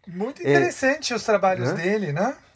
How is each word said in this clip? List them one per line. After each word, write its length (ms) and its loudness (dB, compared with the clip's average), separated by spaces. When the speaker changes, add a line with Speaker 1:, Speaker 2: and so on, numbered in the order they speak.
Speaker 1:
Muito 380 -6
Speaker 2:
É, 60 2
Speaker 1:
interessante 640 2
os 100 -4
trabalhos 500 2
Speaker 2:
né? 80 -6
Speaker 1:
dele, 300 0
né? 240 -2